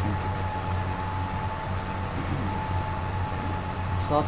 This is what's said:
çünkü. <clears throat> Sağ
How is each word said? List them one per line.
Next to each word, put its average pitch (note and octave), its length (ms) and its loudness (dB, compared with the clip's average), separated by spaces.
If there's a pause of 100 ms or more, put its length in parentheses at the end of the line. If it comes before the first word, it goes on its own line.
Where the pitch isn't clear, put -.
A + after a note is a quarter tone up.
çünkü. F#2+ 260 0
<clears throat> - 40 0 (3750)
Sağ D3 180 6